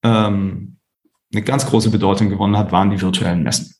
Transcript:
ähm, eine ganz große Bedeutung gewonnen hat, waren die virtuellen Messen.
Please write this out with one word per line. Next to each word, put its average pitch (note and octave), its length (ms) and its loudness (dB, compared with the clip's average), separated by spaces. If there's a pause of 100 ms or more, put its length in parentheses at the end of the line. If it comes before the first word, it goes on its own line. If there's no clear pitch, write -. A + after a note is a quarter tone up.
ähm, G2+ 720 0 (560)
eine G#2+ 80 -2
ganz C3+ 240 -2
große A2+ 240 2
Bedeutung G2 400 2
gewonnen G2+ 260 0
hat, G#2 160 0
waren F#2+ 200 2
die G2 100 -2
virtuellen F2+ 420 -2
Messen. - 360 -4